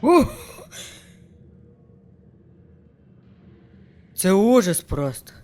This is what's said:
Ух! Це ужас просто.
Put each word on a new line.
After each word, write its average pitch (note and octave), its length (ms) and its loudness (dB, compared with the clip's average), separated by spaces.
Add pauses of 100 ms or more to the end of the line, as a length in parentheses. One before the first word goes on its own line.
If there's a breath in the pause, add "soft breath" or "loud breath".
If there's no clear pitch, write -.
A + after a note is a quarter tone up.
Ух! D4+ 340 2 (3750 loud breath)
Це F#3 180 0
ужас G3+ 480 2
просто. - 520 -10 (120)